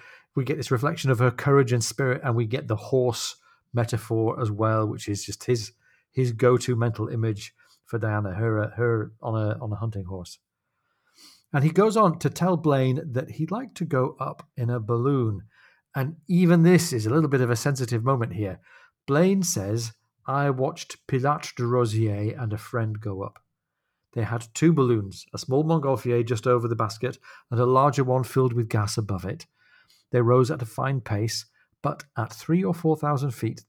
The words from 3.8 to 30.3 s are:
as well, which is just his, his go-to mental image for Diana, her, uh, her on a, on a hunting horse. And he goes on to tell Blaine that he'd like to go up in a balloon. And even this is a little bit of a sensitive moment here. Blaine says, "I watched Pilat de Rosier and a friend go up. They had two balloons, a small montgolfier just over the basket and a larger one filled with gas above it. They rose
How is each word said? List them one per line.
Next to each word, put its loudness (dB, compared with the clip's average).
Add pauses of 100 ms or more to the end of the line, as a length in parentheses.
as 0
well, 0
which -8
is -4
just -12
his, -2 (380)
his 0
go-to 2
mental -2
image -4 (320)
for -6
Diana, -2
her, 0
uh, -4
her 0 (100)
on -4
a, -2
on -6
a -4
hunting -6
horse. -12 (1120)
And 2
he 6
goes 4
on 4
to 0
tell 0
Blaine 2 (100)
that -6
he'd -6
like -8
to -4
go -2
up -10
in -2
a -2
balloon. 0 (520)
And -4 (140)
even 6
this 6
is 0
a 0
little 2
bit 2
of 2
a 2
sensitive -2
moment 0
here. -6 (440)
Blaine 4
says, -2 (340)
"I 0
watched -4
Pilat -2
de -2
Rosier 0
and -4
a -6
friend -6
go -8
up. -12 (720)
They -4
had -6
two 4
balloons, 2
a -8
small 0
montgolfier 0
just -2
over 2
the 0
basket -4 (320)
and -2
a 4
larger 4
one 2
filled 0
with -2
gas -2
above -4
it. -8 (680)
They 2
rose 6